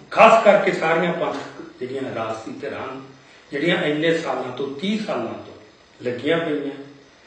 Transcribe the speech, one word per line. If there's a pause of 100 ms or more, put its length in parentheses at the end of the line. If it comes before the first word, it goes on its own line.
(120)
ਖਾਸ
ਕਰਕੇ
ਸਾਰੀਆਂ
ਪੰਥਕ (160)
ਜਿਹੜੀਆਂ
ਰਾਜਸੀ
ਧਿਰਾਂ
ਨੂੰ, (500)
ਜਿਹੜੀਆਂ
ਇੰਨੇ
ਸਾਲਾਂ
ਤੋਂ,
ਤੀਹ
ਸਾਲਾਂ
ਤੋਂ (460)
ਲੱਗੀਆਂ
ਪਈਆਂ, (560)